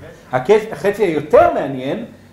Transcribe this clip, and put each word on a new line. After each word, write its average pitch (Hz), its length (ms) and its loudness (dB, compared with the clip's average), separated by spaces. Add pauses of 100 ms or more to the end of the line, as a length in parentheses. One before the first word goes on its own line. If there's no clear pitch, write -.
(320)
הכ-, 208 400 0
החצי 196 300 -4
היותר 196 520 2
מעניין 139 500 -6 (280)